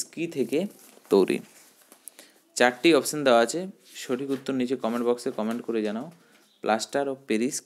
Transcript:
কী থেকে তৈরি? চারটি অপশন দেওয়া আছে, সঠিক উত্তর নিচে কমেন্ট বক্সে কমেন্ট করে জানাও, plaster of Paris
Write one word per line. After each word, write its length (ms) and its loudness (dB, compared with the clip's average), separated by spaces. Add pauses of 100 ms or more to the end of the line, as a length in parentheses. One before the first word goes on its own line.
(140)
কী 140 -6
থেকে 320 -2 (500)
তৈরি? 300 4 (1160)
চারটি 340 4 (100)
অপশন 240 -4
দেওয়া 220 6
আছে, 220 -4 (280)
সঠিক 340 -6
উত্তর 240 -4
নিচে 220 -2
কমেন্ট 320 -2
বক্সে 240 0
কমেন্ট 360 -4
করে 200 -2
জানাও, 200 -6 (560)
plaster 500 0
of 40 -8 (120)
Paris 260 -2 (100)